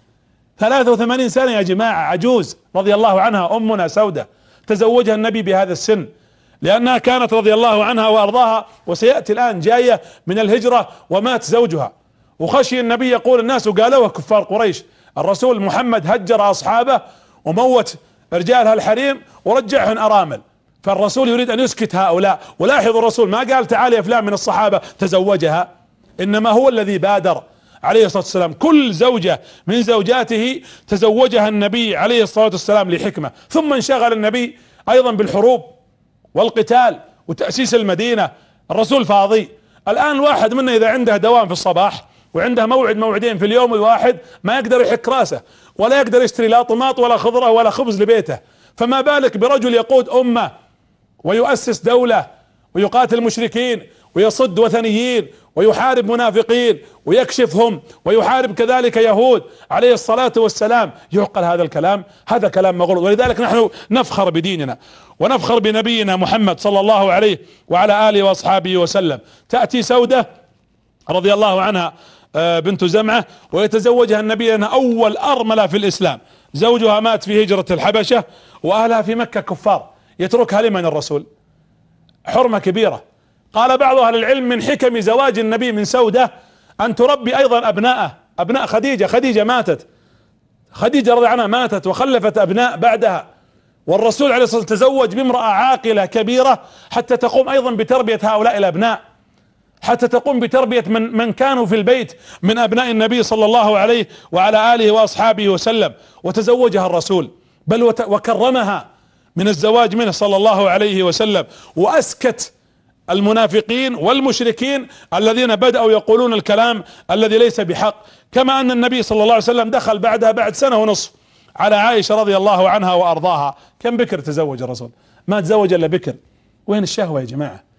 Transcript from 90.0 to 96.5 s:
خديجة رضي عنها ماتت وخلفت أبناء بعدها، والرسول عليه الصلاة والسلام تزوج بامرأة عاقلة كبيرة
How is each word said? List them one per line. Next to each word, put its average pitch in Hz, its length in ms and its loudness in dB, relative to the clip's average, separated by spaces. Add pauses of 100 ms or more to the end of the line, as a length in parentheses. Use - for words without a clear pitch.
خديجة 240 420 0
رضي 240 140 4
عنها 226 200 0
ماتت 208 400 -2
وخلفت 220 500 -2
أبناء 208 400 0
بعدها، 214 480 0 (640)
والرسول 226 440 0
عليه 247 120 2
الصلاة 233 180 0
والسلام 202 180 -4
تزوج 262 360 2
بامرأة 247 260 0
عاقلة 220 640 0
كبيرة 240 560 0 (300)